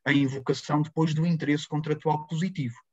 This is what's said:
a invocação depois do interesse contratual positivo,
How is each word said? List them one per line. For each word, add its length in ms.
a 80
invocação 720
depois 320
do 100
interesse 420
contratual 600
positivo, 480